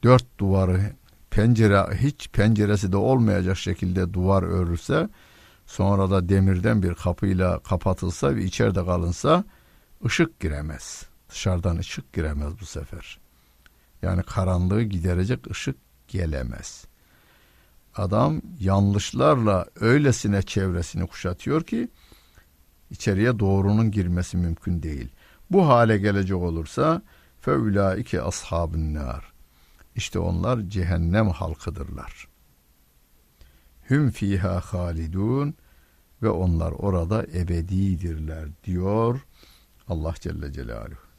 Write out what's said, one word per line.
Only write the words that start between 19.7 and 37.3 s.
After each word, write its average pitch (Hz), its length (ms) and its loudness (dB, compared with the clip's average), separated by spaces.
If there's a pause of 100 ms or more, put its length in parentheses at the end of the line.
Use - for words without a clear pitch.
öylesine 117 640 4
çevresini 90 640 -2
kuşatıyor - 560 -4
ki 240 260 -4 (1000)
içeriye 107 480 0
doğrunun 101 520 4
girmesi 90 460 -2
mümkün 87 460 -2
değil. 71 260 -8 (420)
Bu 180 180 4
hale 117 300 6
gelecek 98 380 0
olursa 87 680 -2 (420)
فَاُولَٰئِكَ 101 720 0
أَصْحَابُ 82 560 -4
النَّارِ. 76 460 -4 (760)
İşte - 220 -6
onlar 87 500 -2
cehennem 90 600 0
halkıdırlar. 78 1000 -8 (1600)
Hüm 139 200 4
fiha 92 500 0
halidun 92 960 -2 (680)
ve 110 60 2
onlar 82 440 0
orada 95 600 -2